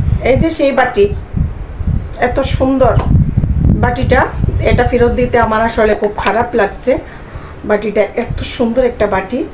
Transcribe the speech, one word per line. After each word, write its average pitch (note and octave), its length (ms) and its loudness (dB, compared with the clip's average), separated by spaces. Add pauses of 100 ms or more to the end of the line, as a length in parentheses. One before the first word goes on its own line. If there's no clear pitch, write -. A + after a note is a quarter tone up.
(240)
এই B3+ 120 4
যে E4 140 2
সেই C#4 220 0
বাটি, A#3 420 2 (1120)
এত - 120 0
সুন্দর C4 540 2 (920)
বাটিটা, B3 360 2 (500)
এটা A#3+ 200 4
ফেরত A#3+ 300 2
দিতে B3 180 2
আমার A3 240 2
আসলে A3 320 2
খুব G3+ 220 -2
খারাপ A3+ 320 0 (120)
লাগছে। B3 380 0 (640)
বাটিটা G#3 380 0 (200)
এত - 160 -4 (180)
সুন্দর A#3+ 280 0
একটা A#3 220 0
বাটি G3+ 480 -2